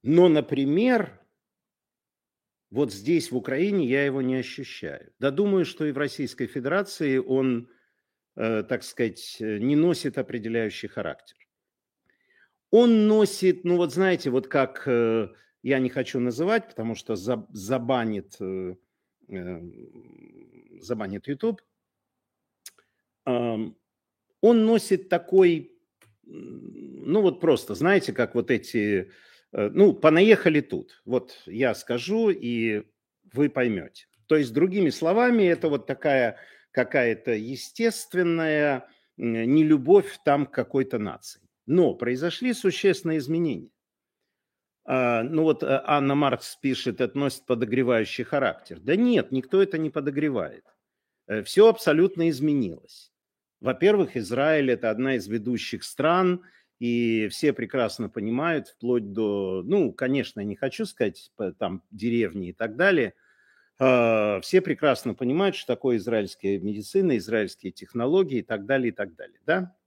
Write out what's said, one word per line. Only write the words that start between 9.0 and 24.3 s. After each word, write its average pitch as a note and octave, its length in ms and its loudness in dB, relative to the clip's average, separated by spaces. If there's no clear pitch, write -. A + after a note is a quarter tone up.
э, G#2+ 180 -6
не C3+ 160 0
носит D#3 420 0
определяющий A2+ 720 -6
характер. - 480 -10
Он A3+ 360 6
носит, G3+ 560 2
ну F3 140 2
вот E3+ 160 0
знаете, F3+ 360 0
вот B2+ 180 0
как, C3+ 400 -2
э, A2+ 420 0
я C3 160 0
не B2+ 100 -2
хочу B2+ 300 -6
называть, D#3+ 500 -2
потому A2+ 260 -8
что A2 200 -8
за-, G#2+ 360 -6
забанит, A2+ 880 -4
э, F#2 360 -8
э, F2+ 320 -10
забанит G#2 460 -8
YouTube. F#3+ 340 -4
Ам, A#2+ 500 -4